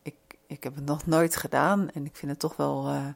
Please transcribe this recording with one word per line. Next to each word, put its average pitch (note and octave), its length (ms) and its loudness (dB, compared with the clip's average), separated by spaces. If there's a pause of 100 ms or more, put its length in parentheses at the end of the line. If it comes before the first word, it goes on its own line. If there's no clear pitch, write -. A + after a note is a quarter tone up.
ik, - 120 -12 (320)
ik - 180 -12
heb C3+ 100 -6
het C#3+ 100 -8
nog D3 220 -2
nooit E3 300 4
gedaan E3+ 540 2
en C#3+ 140 -6
ik D3+ 120 -10
vind D3 140 -6
het C#3+ 100 -6
toch D#3 160 0
wel, C#3+ 300 0
eh, C#3 300 -2